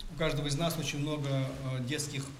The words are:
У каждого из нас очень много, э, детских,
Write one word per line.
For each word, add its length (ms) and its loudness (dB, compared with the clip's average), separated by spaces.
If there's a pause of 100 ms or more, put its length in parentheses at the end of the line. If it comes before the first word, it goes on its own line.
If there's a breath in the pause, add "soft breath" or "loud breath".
(140)
У 40 -6
каждого 300 2
из 80 2
нас 220 2
очень 220 0
много, 280 0
э, 580 0
детских, 380 -2 (160)